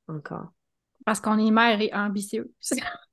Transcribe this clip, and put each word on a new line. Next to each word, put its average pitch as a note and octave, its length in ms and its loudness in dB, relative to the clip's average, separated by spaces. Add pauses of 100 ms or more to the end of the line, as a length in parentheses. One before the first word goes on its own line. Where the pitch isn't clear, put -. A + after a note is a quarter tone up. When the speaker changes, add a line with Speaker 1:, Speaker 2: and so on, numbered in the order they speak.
Speaker 1:
encore. D#3 380 -10 (580)
Speaker 2:
Parce G#3+ 160 0
qu'on G#3+ 180 0
est A3 120 4
mère A3+ 300 6
et A3 120 2
ambitieuse. G#3 560 -4 (640)